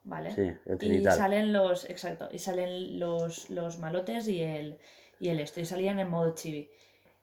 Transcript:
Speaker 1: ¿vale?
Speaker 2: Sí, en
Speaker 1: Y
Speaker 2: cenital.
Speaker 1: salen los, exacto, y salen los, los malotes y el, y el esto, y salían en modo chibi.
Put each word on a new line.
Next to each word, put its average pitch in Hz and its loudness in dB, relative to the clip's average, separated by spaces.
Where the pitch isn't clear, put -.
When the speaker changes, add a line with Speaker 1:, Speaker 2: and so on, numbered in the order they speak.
Speaker 1:
¿vale? 160 -8
Speaker 2:
Sí, 202 4
en - 0
Speaker 1:
Y - -6
Speaker 2:
cenital. 196 6
Speaker 1:
salen 208 4
los, 185 4
exacto, 170 -8
y 175 -10
salen 180 -4
los, 170 -2
los 170 -6
malotes 180 -4
y 180 0
el, 151 -4
y 180 -2
el 160 0
esto, 147 -8
y 170 -4
salían 190 0
en 185 0
modo 165 2
chibi. 151 -8